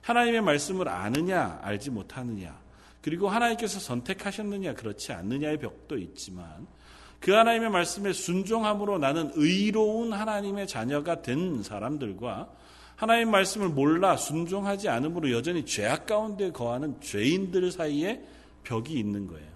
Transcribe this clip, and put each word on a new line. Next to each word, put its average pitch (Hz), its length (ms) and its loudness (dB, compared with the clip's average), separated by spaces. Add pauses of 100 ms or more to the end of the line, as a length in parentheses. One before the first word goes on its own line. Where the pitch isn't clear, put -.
하나님의 233 400 4
말씀을 175 480 2
아느냐, 117 720 0
알지 104 300 -4
못하느냐, 107 720 -8 (400)
그리고 175 280 0
하나님께서 226 500 0
선택하셨느냐, 190 960 -4
그렇지 - 400 -8
않느냐의 139 460 -2
벽도 131 380 -8
있지만 87 720 -12 (520)
그 185 120 2
하나님의 226 380 6
말씀에 185 420 0
순종함으로 202 840 0
나는 147 380 0
의로운 214 760 4
하나님의 202 560 -2
자녀가 147 540 -2
된 139 420 -2
사람들과 110 840 -6 (460)
하나님의 226 360 4
말씀을 196 380 4
몰라 160 460 6
순종하지 196 760 -2
않으므로 151 420 0
여전히 135 340 0
죄악 110 400 0
가운데 208 460 -2
거하는 123 500 -4
죄인들 180 680 2
사이에 165 520 -2 (400)
벽이 123 300 -4
있는 104 340 -2
거예요. 78 280 -14